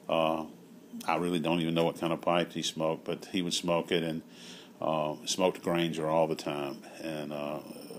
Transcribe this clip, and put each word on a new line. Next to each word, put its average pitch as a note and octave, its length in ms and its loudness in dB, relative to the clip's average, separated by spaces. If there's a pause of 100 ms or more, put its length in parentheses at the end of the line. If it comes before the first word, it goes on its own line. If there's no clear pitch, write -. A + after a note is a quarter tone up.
Uh, D#2+ 380 2 (640)
I E2 100 2
really F2 240 2
don't E2 200 2
even E2 140 0
know E2+ 100 4
what E2 140 0
kind E2 140 0
of D#2 80 -2
pipe E2+ 320 2
he E2 100 -4
smoked, D#2+ 440 -2
but E2 260 -4
he G2 80 2
would F2 140 -2
smoke E2+ 360 0
it, E2+ 120 4
and, D#2+ 180 -2 (600)
uh, D#2 320 2 (100)
smoked - 380 2
Granger E2 460 2
all D#2+ 180 6
the D#2+ 80 2
time. D2 440 -4 (240)
And, D2+ 300 -6
uh, D2 280 -4 (380)